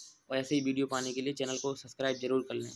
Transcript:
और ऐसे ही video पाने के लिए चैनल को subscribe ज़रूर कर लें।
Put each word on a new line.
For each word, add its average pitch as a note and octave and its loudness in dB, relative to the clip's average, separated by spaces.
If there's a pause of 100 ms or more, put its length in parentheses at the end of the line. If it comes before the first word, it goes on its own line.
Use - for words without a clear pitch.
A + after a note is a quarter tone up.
(300)
और C3 0
ऐसे C3+ 2
ही C#3 4
video C3+ 2
पाने B2+ 0
के C3 -2
लिए C#3 0
चैनल C3 0
को C3+ 0
subscribe C3 -2
ज़रूर B2+ 2
कर A#2+ -6
लें। A#2 -4